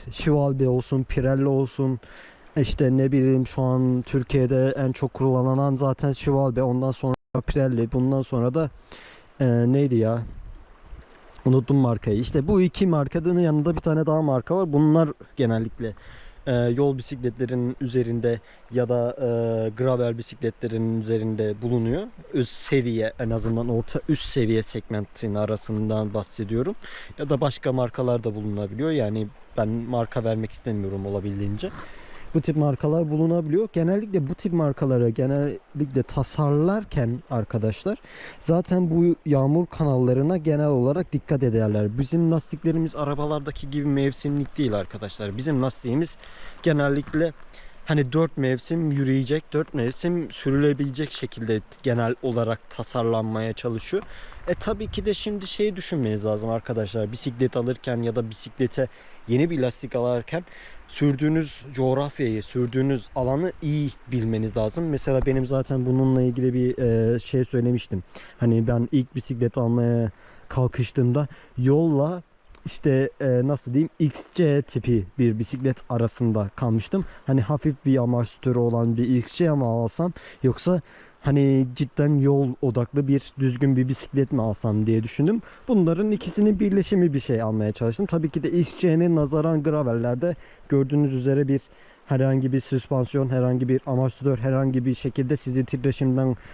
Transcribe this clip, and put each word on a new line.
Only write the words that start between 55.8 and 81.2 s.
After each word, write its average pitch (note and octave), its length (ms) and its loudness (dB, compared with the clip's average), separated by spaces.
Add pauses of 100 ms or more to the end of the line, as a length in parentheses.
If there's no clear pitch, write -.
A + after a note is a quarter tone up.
lazım G#2+ 260 -2
arkadaşlar, A2 640 -4
bisiklet A#2+ 440 -2
alırken B2 460 -2
ya A#2 140 -2
da A2+ 140 -2
bisiklete B2 580 -4 (400)
yeni C3+ 220 2
bir D#3+ 80 -2
lastik B2+ 380 -4
alırken B2 480 -2 (440)
sürdüğünüz D3+ 760 0 (120)
coğrafyayı, C3 680 0
sürdüğünüz B2+ 640 -2 (100)
alanı C#3 360 0 (100)
iyi D3 280 -2 (220)
bilmeniz A2 440 -2
lazım. A2 280 -2
Mesela C#3 420 0
benim C3 200 2
zaten C3 400 -2
bununla C3 360 4
ilgili B2+ 320 2
bir, B2 240 0
e, A2+ 400 2
şey B2+ 260 0
söylemiştim. A#2+ 580 0 (380)
Hani A2+ 260 4
ben A#2+ 260 0
ilk C3 220 0
bisiklet A#2+ 440 -2
almaya A#2 520 2 (380)
kalkıştığımda B2+ 760 0 (320)
yolla D3+ 640 2 (440)
işte, C3+ 440 2 (100)
e, C#3+ 60 -2 (180)
nasıl C3+ 300 -2
diyeyim, D3+ 240 2
X - 360 -2
C D3 280 4
tipi A2+ 420 0 (140)
bir A#2 200 2
bisiklet B2+ 380 -2 (120)
arasında A2+ 680 0
kalmıştım. A#2 480 0 (220)
Hani C3+ 140 4
hafif D3 340 0 (120)
bir C3 120 4
amortisörü A#2+ 600 0
olan A#2 380 2
bir A#2+ 120 0
X B2 280 0
C E3+ 140 2
mi C#3+ 140 2
alsam A#2 480 0 (300)
yoksa D#3+ 380 2 (400)